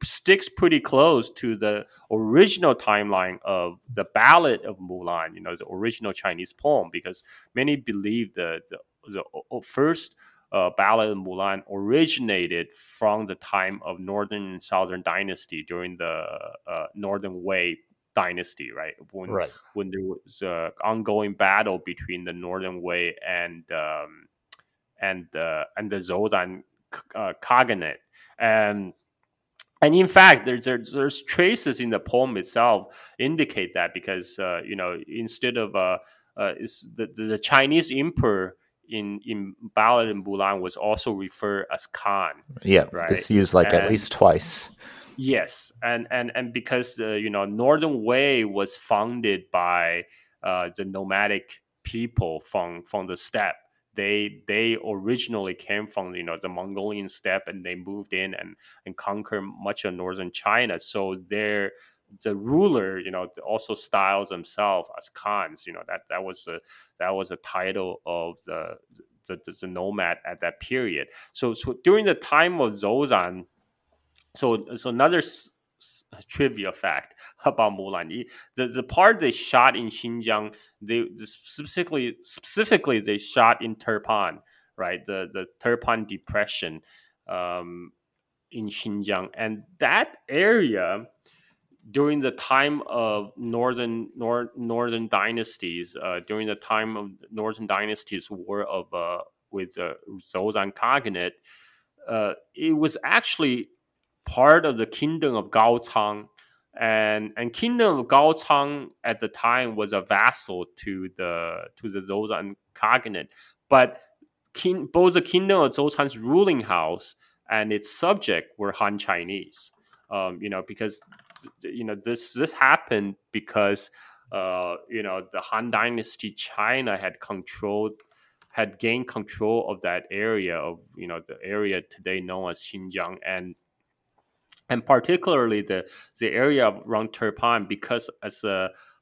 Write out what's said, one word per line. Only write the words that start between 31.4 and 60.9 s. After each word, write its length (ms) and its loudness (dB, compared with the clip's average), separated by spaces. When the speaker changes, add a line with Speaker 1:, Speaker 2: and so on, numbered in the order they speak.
Speaker 1:
in 80 -2
the 100 0
poem 380 0
itself 840 2
indicate 540 -2
that 200 -2
because, 460 -8
uh, 260 -4
you 120 -8
know, 280 -4
instead 520 -6
of, 180 -4
uh, 220 0
uh, 200 -2
it's 380 -12
the, 180 -6
the, 100 -8
the 140 -2
Chinese 560 4
emperor 600 0
in, 380 -6
in 300 -8
Ballad 340 4
of 80 -4
Mulan 440 -2
was 140 -6
also 360 -2
referred 600 -4
as 140 -8
Khan. 460 -2
Speaker 2:
Yeah, 300 8
Speaker 1:
Right? 200 -2
Speaker 2:
it's 180 -2
used, 240 4
like, 200 8
at 80 6
Speaker 1:
And 80 0
Speaker 2:
least 220 0
twice. 600 4
Speaker 1:
Yes, 540 -2
and, 300 0
and, 240 -2
and 180 -6
because, 460 -2
uh, 140 -2
you 160 -2
know, 160 0
Northern 580 2
Wei 400 4
was 320 -2
founded 760 0
by, 520 0
uh, 320 -2
the 100 -6
nomadic 760 -2
people 580 -4
from, 420 -6
from 240 -6
the 100 -8
steppe. 380 -4
They, 520 -2
they 380 0
originally 680 -4
came 320 -6
from, 280 -8
you 80 -10
know, 160 -8
the 100 -8
Mongolian 580 -8
steppe, 400 -2
and 180 -12
they 100 -8
moved 380 -12
in 200 -4
and, 220 -14
and 120 -14
conquered 440 -6
much 440 -8
of 80 -6
northern 380 -8
China. 460 0
So 380 -6